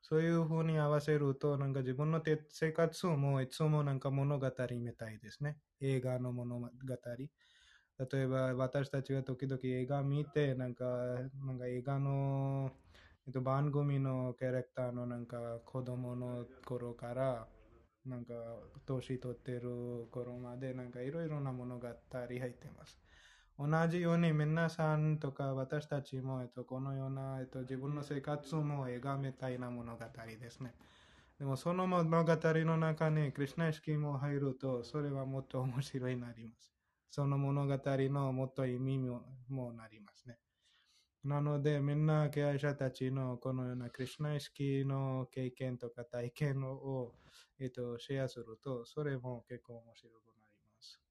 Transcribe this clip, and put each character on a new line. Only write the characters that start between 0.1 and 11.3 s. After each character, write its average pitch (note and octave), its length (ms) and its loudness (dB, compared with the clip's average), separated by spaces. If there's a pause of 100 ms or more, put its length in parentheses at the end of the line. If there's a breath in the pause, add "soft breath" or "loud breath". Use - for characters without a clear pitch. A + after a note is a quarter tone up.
そ D#3 60 6
う D#3+ 40 6
い E3+ 60 4
う E3 160 6
ふ D#3+ 140 2
う D#3+ 60 2
に D#3+ 140 4
合 D3 120 4
わ D3+ 100 6
せ D3+ 180 4
る C#3 160 4
と、 C#3+ 220 0
な C#3 100 0
ん C3+ 60 0
か C3+ 80 0
自 B2+ 140 0
分 D3+ 160 2
の D#3+ 100 4
て-、 D#3 300 2
生 D#3+ 220 0
活 E3 340 2
も C#3 340 4
い C3 80 0
つ - 140 -2
も D3+ 200 6
な C#3+ 100 2
ん C3+ 80 0
か C#3 100 0
物 C#3 280 2
語 C3 80 0 (340)
み A#2 120 -4
た A2 180 -8
い A2 80 -12
で G#2+ 120 -16
す - 120 -8
ね。 D3+ 140 -4 (240)
映 C3+ 200 2
画 B2+ 180 -2
の B2 140 -2
物 A#2+ 280 -4
語。 A#2+ 80 -8 (1300 soft breath)
例 C3+ 200 -2
え C3 80 4
ば C3 280 2
私 C3 360 0
た C3+ 120 0
ち C3+ 120 -2
は C3+ 80 0
時 C3+ 240 -4
々 C3 180 -2
映 B2+ 220 0
画 C#3+ 160 0
見 C#3+ 240 2
て、 D3 280 4
な B2+ 120 -2
ん B2 80 -4
か、 B2+ 100 -4 (600)